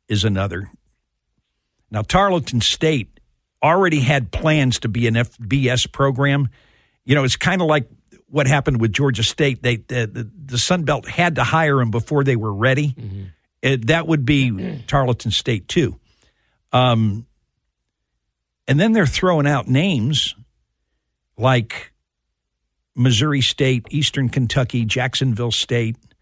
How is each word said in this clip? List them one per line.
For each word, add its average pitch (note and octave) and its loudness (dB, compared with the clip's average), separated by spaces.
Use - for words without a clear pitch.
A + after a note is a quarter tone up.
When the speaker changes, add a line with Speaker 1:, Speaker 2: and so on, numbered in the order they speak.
Speaker 1:
is G#2 0
another. G2 -2
Now, G#2+ -4
Tarleton F3 0
State - -2
already E3 2
had B2+ 0
plans D3 0
to B2 -6
be A2+ 0
an A2+ 2
F B2 -2
B B2+ -2
S B2 0
program. C#3 0
You C3+ 2
know, C3+ 2
it's A#2+ 0
kinda F3+ -2
like B2 0
what C#3 0
happened C#3 2
with A2+ 0
Georgia C3+ 0
State. C#3 -2
They, B2 0
the, A#2+ -6
the, G#2+ -10
the C3 -6
Sun F3 0
Belt C#3 -2
had F3 0
to B2+ 0
hire D3 2
'em A2+ 0
before C#3 0
they B2+ 2
were G#2+ -4
ready. C3 2
Speaker 2:
Mm-hmm. G2 -10
Speaker 1:
It, C3 0
that D#3+ 0
would D3+ 0
be C3+ 0
<clears throat> - -16
Tarleton B2 0
State, - -4
too. - -2
Um, A2+ 2
and C3+ 2
then G#3+ 4
they're G#3+ 4
throwing D#3 2
out C#3 0
names C3+ 0
like B2 -2
Missouri C3 2
State, B2+ 0
Eastern C#3+ -2
Kentucky, A#2+ 0
Jacksonville A#2+ -2
State. A#2 -2